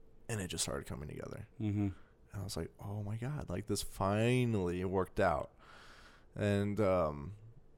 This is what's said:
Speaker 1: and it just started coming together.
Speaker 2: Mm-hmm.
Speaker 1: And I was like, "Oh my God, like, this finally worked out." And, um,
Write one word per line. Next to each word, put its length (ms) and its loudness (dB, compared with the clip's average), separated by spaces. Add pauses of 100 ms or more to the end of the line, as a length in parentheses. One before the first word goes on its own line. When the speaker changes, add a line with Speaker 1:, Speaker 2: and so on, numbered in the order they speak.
(300)
Speaker 1:
and 100 -2
it 100 -2
just 140 -2
started 220 -4
coming 240 -8
together. 380 -10 (120)
Speaker 2:
Mm-hmm. 280 2 (460)
Speaker 1:
And 60 -8
I 40 -6
was 120 -6
like, 140 -4 (100)
"Oh 220 -6
my 140 -4
God, 340 -6
like, 160 -4
this 160 0
finally 1040 2
worked 340 2
out." 300 4 (840)
And, 440 2
um, 520 4 (460)